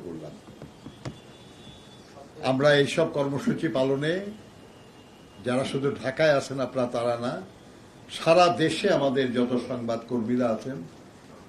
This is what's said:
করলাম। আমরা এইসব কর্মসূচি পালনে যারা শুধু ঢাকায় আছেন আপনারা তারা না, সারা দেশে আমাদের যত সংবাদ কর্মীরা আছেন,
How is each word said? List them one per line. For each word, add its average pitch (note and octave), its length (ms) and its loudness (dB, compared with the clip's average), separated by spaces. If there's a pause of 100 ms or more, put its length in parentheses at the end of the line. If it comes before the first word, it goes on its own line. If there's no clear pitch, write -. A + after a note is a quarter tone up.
করলাম। D#2 280 -12 (2250)
আমরা C3+ 180 4 (120)
এইসব D3+ 260 2 (100)
কর্মসূচি C#3 500 -2
পালনে C#3 460 0 (1300)
যারা B2 260 0
শুধু C#3 160 -2 (160)
ঢাকায় D3 360 4
আছেন C3+ 200 -4
আপনারা B2+ 360 -2
তারা A#2+ 220 0
না, A#2+ 160 -4 (880)
সারা F3 280 6
দেশে D#3+ 420 0
আমাদের C#3 440 2
যত B2 180 0 (160)
সংবাদ A#2 320 -4 (100)
কর্মীরা B2 400 0
আছেন, C3 280 -4 (720)